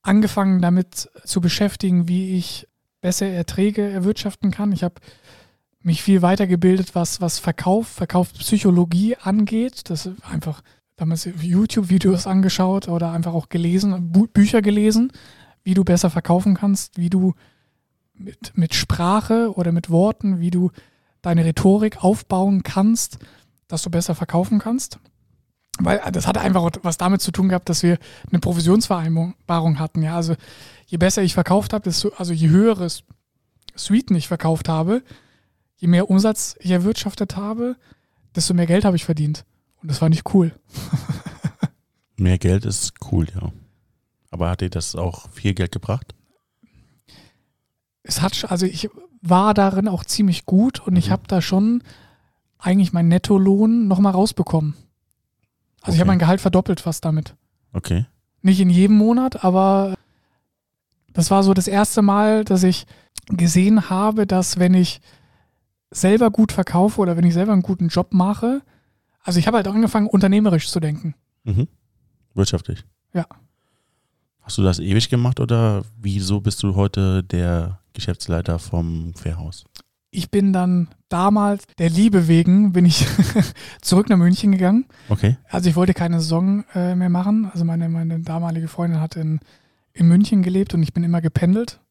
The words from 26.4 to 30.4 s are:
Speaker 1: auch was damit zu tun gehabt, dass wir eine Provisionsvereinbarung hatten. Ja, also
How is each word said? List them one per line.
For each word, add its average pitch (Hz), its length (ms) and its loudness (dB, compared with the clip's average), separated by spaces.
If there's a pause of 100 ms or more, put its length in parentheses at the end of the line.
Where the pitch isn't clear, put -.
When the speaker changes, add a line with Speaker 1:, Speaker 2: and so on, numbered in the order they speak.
Speaker 1:
auch 170 100 0 (120)
was 175 160 -4
damit 185 240 0
zu - 80 -4
tun 190 180 0
gehabt, 185 220 -2
dass 165 120 -2
wir 175 140 2 (340)
eine 175 100 2
Provisionsvereinbarung 170 1400 0
hatten. 156 240 -4
Ja, 156 140 -4
also 165 180 -2 (520)